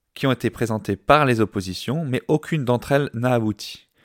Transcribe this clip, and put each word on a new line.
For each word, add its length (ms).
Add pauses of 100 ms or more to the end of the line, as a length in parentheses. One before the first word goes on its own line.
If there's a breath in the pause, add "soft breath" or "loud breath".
(160)
qui 100
ont 60
été 180
présentées 460
par 300
les 160
oppositions, 640
mais 220
aucune 380
d'entre 280
elles 200
n'a 200
abouti. 540 (180 soft breath)